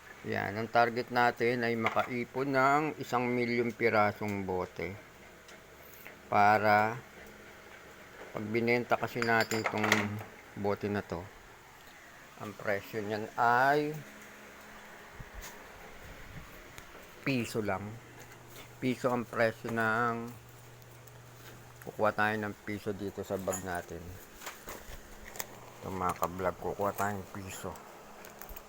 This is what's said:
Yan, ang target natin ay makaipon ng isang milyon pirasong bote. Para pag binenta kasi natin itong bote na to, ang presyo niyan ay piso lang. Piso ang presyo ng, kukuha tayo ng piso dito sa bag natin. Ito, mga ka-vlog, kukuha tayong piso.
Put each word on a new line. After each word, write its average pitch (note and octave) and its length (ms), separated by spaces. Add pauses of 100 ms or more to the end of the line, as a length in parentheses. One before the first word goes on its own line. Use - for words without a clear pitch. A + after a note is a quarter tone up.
(280)
Yan, G#2 320
ang A2+ 80
target A#2 400
natin A#2+ 560
ay A#2 80
makaipon A#2+ 800
ng C#3 300 (180)
isang B2 240
milyon A#2+ 480
pirasong G#2 720
bote. F2+ 480 (1400)
Para G#2+ 720 (1400)
pag G#2+ 80
binenta A#2 560
kasi A#2 240
natin A2+ 400
itong G#2+ 240 (680)
bote G2+ 320
na G2+ 160
to, E2+ 160 (1200)
ang G#2+ 80
presyo G2+ 480
niyan G#2+ 400
ay C#3 560 (3250)
piso A#2+ 400
lang. G2 240 (960)
Piso B2+ 240
ang B2 160
presyo A2+ 480
ng, A2+ 560 (1600)
kukuha G#2 240
tayo G#2+ 320
ng G#2 120 (120)
piso G#2 240
dito G2 320
sa G2 160
bag F#2 240
natin. F2 400 (1800)
Ito, F#2+ 160
mga F2+ 320
ka-vlog, F2+ 320
kukuha F2+ 320
tayong G2 400
piso. F#2+ 400 (1000)